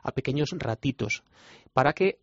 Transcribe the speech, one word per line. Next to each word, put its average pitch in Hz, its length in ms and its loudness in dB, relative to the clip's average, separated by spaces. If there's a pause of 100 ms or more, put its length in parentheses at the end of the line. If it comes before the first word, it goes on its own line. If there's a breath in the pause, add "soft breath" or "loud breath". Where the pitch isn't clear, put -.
a 135 80 -6
pequeños 139 480 -2
ratitos, 117 640 -2 (520 soft breath)
para 135 180 4
que 190 300 0